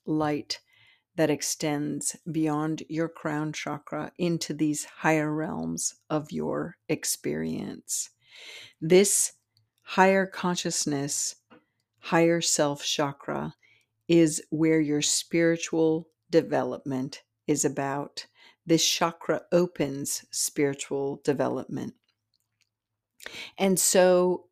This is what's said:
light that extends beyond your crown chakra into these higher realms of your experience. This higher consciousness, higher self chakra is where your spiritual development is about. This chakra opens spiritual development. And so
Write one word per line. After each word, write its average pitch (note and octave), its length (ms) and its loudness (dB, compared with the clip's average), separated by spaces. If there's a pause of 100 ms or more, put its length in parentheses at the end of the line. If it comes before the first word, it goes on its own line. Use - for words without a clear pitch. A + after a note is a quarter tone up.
light D3+ 540 -2 (560)
that D#3 140 2
extends D3 880 -4 (120)
beyond D#3 600 -2
your D#3+ 180 -2
crown D#3 460 -6
chakra D3+ 640 -8
into E3+ 360 -2
these D3+ 300 0
higher D#3 500 0
realms D#3+ 640 -6 (140)
of D3+ 240 -4
your D3+ 420 -6 (140)
experience. - 1200 -6 (720)
This F3+ 500 4 (560)
higher F#3+ 380 4
consciousness, E3 1120 -4 (640)
higher E3+ 420 2
self C#3+ 420 0
chakra D3 680 -4 (540)
is E3 420 6
where D#3+ 320 2
your D3 200 0
spiritual E3 1080 0 (220)
development C3+ 880 -2 (260)
is D3 160 0
about. C#3 640 -4 (400)
This E3 180 4
chakra - 680 -2
opens D3 800 -2
spiritual C#3 920 -2
development. C3 680 -2 (1700)
And F#3+ 200 2
so F3+ 720 6